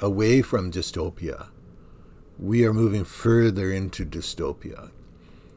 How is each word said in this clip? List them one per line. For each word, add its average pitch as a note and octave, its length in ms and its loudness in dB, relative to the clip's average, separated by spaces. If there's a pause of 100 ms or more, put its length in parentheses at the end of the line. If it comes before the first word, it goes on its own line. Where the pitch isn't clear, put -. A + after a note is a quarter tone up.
away G#2+ 420 4
from F#2 300 -2
dystopia. E2 760 -6 (920)
We A2+ 260 2
are A2 80 4
moving G#2+ 320 2
further A2 640 2
into F#2+ 340 -4
dystopia. D#2 880 -8 (680)